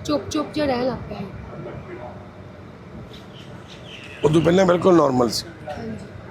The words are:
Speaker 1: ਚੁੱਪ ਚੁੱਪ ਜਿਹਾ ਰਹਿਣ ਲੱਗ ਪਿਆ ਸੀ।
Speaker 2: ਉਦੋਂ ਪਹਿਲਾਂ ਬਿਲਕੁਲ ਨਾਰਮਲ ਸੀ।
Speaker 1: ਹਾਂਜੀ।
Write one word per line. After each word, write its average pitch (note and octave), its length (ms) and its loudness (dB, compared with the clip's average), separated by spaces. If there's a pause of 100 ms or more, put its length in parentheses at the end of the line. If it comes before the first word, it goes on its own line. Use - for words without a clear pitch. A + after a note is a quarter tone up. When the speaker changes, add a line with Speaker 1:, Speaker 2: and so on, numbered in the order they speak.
Speaker 1:
ਚੁੱਪ D4 260 -2
ਚੁੱਪ D4+ 240 -4
ਜਿਹਾ D4+ 120 0
ਰਹਿਣ B3 220 2
ਲੱਗ A#3+ 100 -2 (120)
ਪਿਆ G#3 80 -8
ਸੀ। G3 80 -8 (3000)
Speaker 2:
ਉਦੋਂ D#3 180 6
ਪਹਿਲਾਂ F3 240 8
ਬਿਲਕੁਲ F3 320 6
ਨਾਰਮਲ B2+ 320 6
ਸੀ। - 160 -4 (240)
Speaker 1:
ਹਾਂਜੀ। A2+ 280 -8 (340)